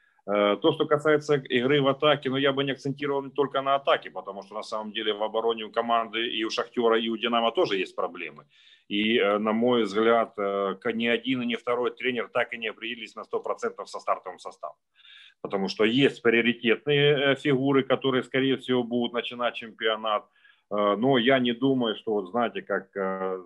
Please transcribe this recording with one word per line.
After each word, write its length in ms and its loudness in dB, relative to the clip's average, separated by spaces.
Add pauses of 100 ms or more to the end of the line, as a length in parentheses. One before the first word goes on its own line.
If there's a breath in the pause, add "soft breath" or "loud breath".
(260)
Э, 360 2
то, 120 4
что 120 -2
касается 500 2
игры 460 2
в 60 2
атаке, 420 2
ну, 80 -2
я 160 2
бы 100 0
не 80 -2
акцентировал 600 -4
только 300 -2
на 140 2
атаке, 340 0
потому 340 -12
что 120 -16
на 80 -8
самом 300 -8
деле 200 -2
в 100 -4
обороне 420 -2
у 60 -12
команды 560 0
и 180 -4
у 40 -2
«Шахтера», 500 2
и 100 -2
у 80 -4
«Динамо» 340 2
тоже 260 0
есть 180 -4
проблемы. 500 -8 (440 soft breath)
И, 280 2
э, 200 4
на 160 0
мой 300 2
взгляд, 540 2
э, 440 -2
к-, 120 -4
ни 140 -2
один 340 0
и 40 -4
ни 100 -2
второй 360 -2
тренер 420 -4
так 200 -2
и 40 -10
не 120 -6
определились 460 -12
на 80 -12
сто 160 -6
процентов 500 -6
со 100 -10
стартовым 400 -4
составом. 360 -14 (680 loud breath)
Потому 280 -4
что 160 0
есть 380 2
приоритетные, 1120 2
э, 20 -2
фигуры, 480 2
которые, 400 0
скорее 340 0
всего, 260 0
будут 300 -2
начинать 420 -4
чемпионат. 680 -2 (480 soft breath)
Э, 260 2
но 200 4
я 220 4
не 140 0
думаю, 420 0
что, 180 -4
вот 180 -2
знаете, 300 -2
как, 340 -4
э, 500 -4